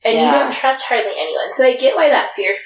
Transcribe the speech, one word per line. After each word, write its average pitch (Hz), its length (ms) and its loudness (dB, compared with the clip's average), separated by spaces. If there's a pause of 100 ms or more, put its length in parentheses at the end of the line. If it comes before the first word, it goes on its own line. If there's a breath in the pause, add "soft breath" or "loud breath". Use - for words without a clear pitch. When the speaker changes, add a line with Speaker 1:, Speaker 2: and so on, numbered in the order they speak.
Speaker 1:
And 226 120 2
you 220 80 0
Speaker 2:
Yeah. 277 160 4
Speaker 1:
don't 262 120 0
trust 262 360 -2
hardly 233 300 -2
anyone. - 360 -6
So 262 120 2
I 247 120 4
get 262 180 2
why 320 140 4
that 254 260 0
fear - 300 -2